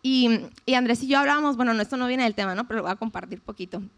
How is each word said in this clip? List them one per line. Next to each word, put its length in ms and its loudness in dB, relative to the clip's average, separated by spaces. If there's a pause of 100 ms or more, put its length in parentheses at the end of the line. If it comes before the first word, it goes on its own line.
Y, 380 4 (240)
y 80 2
Andrés 300 2
y 40 -6
yo 120 4
hablábamos, 360 2
bueno, 180 2
no, 80 0
esto 160 -4
no 100 -2
viene 160 0
del 120 0
tema, 200 -2
¿no? 120 -6
Pero 120 -4
lo 40 -4
voy 80 -2
a 60 -4
compartir 440 -10
poquito. 400 -10 (160)